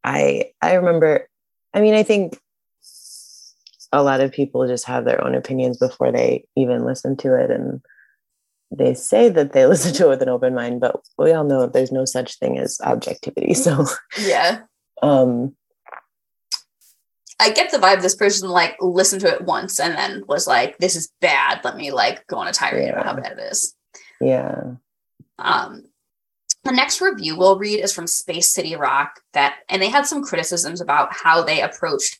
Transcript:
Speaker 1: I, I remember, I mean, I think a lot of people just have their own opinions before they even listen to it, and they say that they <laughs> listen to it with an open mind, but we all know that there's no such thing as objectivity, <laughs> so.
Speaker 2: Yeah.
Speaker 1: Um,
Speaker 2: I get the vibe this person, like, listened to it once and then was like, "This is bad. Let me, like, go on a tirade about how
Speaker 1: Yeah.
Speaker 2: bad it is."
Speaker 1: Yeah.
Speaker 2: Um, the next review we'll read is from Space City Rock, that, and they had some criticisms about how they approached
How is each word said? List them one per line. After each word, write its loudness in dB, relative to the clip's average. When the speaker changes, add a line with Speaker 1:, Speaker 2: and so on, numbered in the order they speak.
Speaker 1:
I, 0
I 2
remember, 2
I 2
mean, 6
I 4
think 0
a 2
lot 2
of 0
people -2
just -4
have -4
their 0
own -2
opinions -2
before 0
they 0
even 0
listen -4
to 0
it, 0
and -4
they 0
say 4
that 0
they 6
<laughs> 6
listen 2
to 4
it 8
with 2
an 0
open 0
mind, -4
but -2
we 4
all 2
know 2
that -2
there's 2
no 0
such -6
thing -4
as -6
objectivity, -4
<laughs> 4
so. 2
Speaker 2:
Yeah. 0
Speaker 1:
Um, 2
Speaker 2:
I 4
get 0
the 0
vibe 6
this 0
person, 0
like, 0
listened 2
to 4
it -6
once -4
and -2
then -6
was -2
like, 0
"This 0
is -10
bad. 0
Let -6
me, -10
like, -2
go -8
on -6
a -6
tirade -2
about -4
how -6
Speaker 1:
Yeah. -8
Speaker 2:
bad -12
it -10
is." -6
Speaker 1:
Yeah. -2
Speaker 2:
Um, -4
the -2
next 0
review -2
we'll 6
read -2
is -2
from -8
Space -2
City -4
Rock, -4
that, 0
and -2
they 0
had 2
some -6
criticisms -4
about 0
how 2
they -2
approached -4